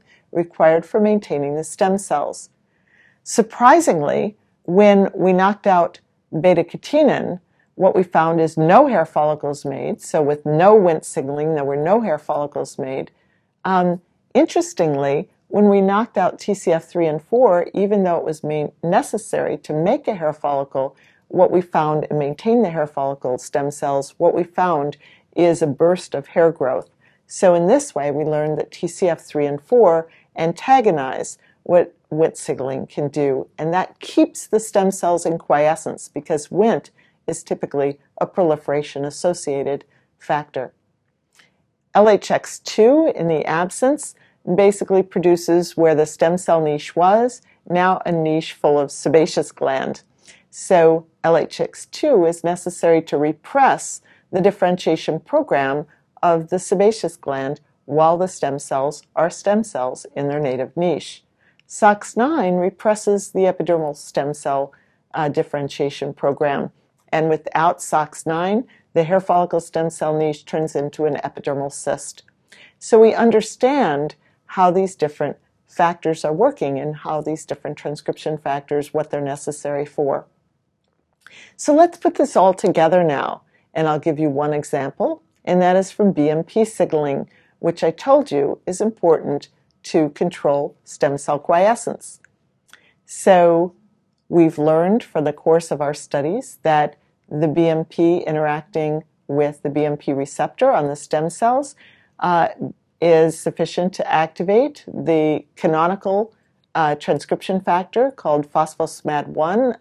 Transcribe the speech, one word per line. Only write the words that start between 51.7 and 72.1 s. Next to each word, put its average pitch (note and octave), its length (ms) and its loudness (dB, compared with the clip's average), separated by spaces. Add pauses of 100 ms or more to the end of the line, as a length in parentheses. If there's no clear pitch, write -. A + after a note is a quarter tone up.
two B3 380 2
is E3+ 180 -2
necessary E3+ 600 0
to D#3+ 160 -4
repress D#3 840 0 (320)
the F#3+ 80 0
differentiation F3+ 800 0
program D3 680 -2 (340)
of E3 300 0
the F#3 80 -2
sebaceous G3+ 580 0
gland C3+ 440 -8 (240)
while D#3+ 340 2
the F#3 80 -2
stem C#3+ 320 -4
cells C#3+ 460 -6 (100)
are D#3+ 160 0
stem G#3 320 -2
cells B2+ 420 -8 (120)
in C#3+ 100 -4
their C#3+ 140 -4
native C3 360 -6
niche. E3+ 460 -4 (440)
sox - 500 0
nine A#3 400 0
represses G3+ 720 -2
the F#3+ 100 -4
epidermal E3+ 560 0
stem D3 380 -6
cell, C#3 380 -4 (420)
uh, D3+ 140 -2
differentiation C#3+ 840 -6
program. C#3+ 600 -2 (400)
And D#3 160 0
without D#3 520 0
sox - 460 -6
nine, F3+ 400 -2 (280)
the E3 100 2
hair F#3 160 2
follicle F3 400 0
stem E3 280 -4
cell D#3 280 -4
niche D#3 280 -4
turns D#3+ 300 -6
into D3 300 -4
an D3 120 0
epidermal C#3 560 -6
cyst. - 520 -10 (560)